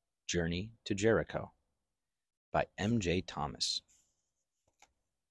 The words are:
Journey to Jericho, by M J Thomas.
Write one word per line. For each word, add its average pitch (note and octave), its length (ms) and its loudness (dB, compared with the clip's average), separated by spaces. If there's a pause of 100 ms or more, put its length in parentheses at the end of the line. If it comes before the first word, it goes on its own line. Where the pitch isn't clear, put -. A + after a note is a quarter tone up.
(280)
Journey F2 440 -2 (120)
to A2 100 -4
Jericho, G2+ 600 2 (960)
by D#2 140 2 (120)
M A2 220 2
J F2+ 220 2
Thomas. - 600 -4 (1500)